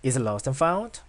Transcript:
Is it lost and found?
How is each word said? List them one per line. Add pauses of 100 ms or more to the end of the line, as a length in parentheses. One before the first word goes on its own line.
Is
it
lost
and
found?